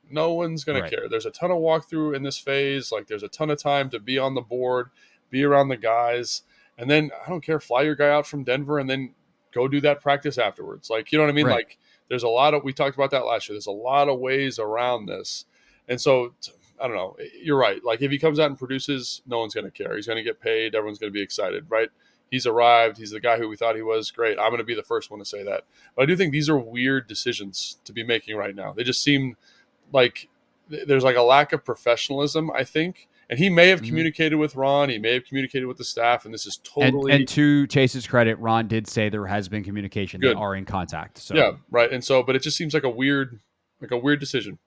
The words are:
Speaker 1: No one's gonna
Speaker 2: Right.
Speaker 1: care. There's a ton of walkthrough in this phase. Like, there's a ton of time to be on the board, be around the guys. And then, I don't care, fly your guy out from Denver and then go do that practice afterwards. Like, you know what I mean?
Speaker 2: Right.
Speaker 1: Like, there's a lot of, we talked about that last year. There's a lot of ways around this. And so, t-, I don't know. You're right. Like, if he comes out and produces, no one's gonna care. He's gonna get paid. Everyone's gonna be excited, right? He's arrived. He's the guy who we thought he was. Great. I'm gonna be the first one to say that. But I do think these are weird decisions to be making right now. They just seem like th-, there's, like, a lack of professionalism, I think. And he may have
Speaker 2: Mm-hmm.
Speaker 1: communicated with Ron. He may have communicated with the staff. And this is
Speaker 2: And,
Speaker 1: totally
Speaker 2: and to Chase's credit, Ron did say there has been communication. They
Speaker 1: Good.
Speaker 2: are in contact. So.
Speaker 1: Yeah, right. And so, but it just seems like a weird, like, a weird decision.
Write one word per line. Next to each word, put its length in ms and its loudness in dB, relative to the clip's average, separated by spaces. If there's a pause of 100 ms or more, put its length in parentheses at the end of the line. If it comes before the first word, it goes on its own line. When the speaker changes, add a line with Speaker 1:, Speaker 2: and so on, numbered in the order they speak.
Speaker 1:
No 240 0
one's 300 -4
gonna 180 -2
Speaker 2:
Right. 100 -8
Speaker 1:
care. 160 -6
There's 180 -4
a 60 -6
ton 180 -4
of 80 2
walkthrough 580 0
in 80 -6
this 140 -6
phase. 540 -2
Like, 160 -6
there's 160 -8
a 60 -10
ton 200 -4
of 80 0
time 340 0
to 80 -8
be 180 -4
on 180 0
the 60 -2
board, 480 -4 (400)
be 140 0
around 260 6
the 80 -2
guys. 640 0 (360)
And 120 -8
then, 220 4 (140)
I 40 -12
don't 120 -6
care, 180 -2
fly 240 0
your 120 0
guy 140 4
out 180 2
from 160 -10
Denver 360 -2
and 100 -4
then 260 -6 (360)
go 160 0
do 140 0
that 200 2
practice 360 0
afterwards. 520 -6
Like, 220 -4
you 60 2
know 60 6
what 80 4
I 20 0
mean? 120 4
Speaker 2:
Right. 100 4
Speaker 1:
Like, 220 -6 (320)
there's 140 -2
a 40 0
lot 260 4
of, 100 0
we 100 -6
talked 220 -2
about 160 0
that 140 0
last 220 -2
year. 60 -10
There's 120 -10
a 60 -6
lot 380 2
of 100 0
ways 400 -2
around 460 -2
this. 400 -10 (420)
And 140 -4
so, 400 2
t-, 100 -16 (280)
I 80 -6
don't 100 -4
know. 180 -8 (260)
You're 160 2
right. 260 2
Like, 180 -2
if 100 0
he 80 -2
comes 200 2
out 100 4
and 100 -8
produces, 680 -6
no 140 -4
one's 140 -6
gonna 180 -6
care. 240 -8
He's 100 -8
gonna 160 -4
get 200 -6
paid. 340 -2
Everyone's 240 -4
gonna 120 -8
be 100 -4
excited, 480 -6
right? 200 0 (400)
He's 160 -4
arrived. 520 6
He's 140 -14
the 80 -12
guy 180 2
who 100 -4
we 80 -8
thought 200 -2
he 60 -8
was. 300 -2
Great. 260 -2
I'm 140 0
gonna 120 -4
be 120 -6
the 80 -8
first 260 -4
one 100 -14
to 60 -16
say 180 -12
that. 220 -6 (300)
But 80 2
I 40 4
do 100 4
think 160 0
these 160 0
are 80 4
weird 500 -2
decisions 800 -6
to 80 -20
be 100 -8
making 320 -2
right 200 -6
now. 180 -10
They 100 -6
just 180 -2
seem 360 2 (540)
like 380 2 (420)
th-, 160 -10
there's, 160 4
like, 120 6
a 60 6
lack 320 6
of 100 -4
professionalism, 880 -2
I 120 -2
think. 440 -4 (220)
And 100 -6
he 100 6
may 180 8
have 120 6
Speaker 2:
Mm-hmm. 80 -8
Speaker 1:
communicated 500 0
with 180 0
Ron. 340 2
He 80 -2
may 160 0
have 120 -2
communicated 420 -4
with 100 -10
the 60 -12
staff. 420 0
And 80 -14
this 140 -10
is 100 -10
Speaker 2:
And, 360 0
Speaker 1:
totally 200 2
Speaker 2:
and 160 4
to 380 4
Chase's 400 0
credit, 320 2
Ron 280 0
did 200 -2
say 220 -2
there 180 -6
has 200 -4
been 160 -8
communication. 560 -8
They 100 4
Speaker 1:
Good. 80 0
Speaker 2:
are 180 -4
in 100 -8
contact. 540 -8
So. 160 -8
Speaker 1:
Yeah, 160 6 (180)
right. 220 4
And 120 -6
so, 200 4
but 120 0
it 60 0
just 160 -4
seems 160 -4
like 100 0
a 60 0
weird, 500 -2 (400)
like, 120 -10
a 60 -2
weird 220 2
decision. 480 -6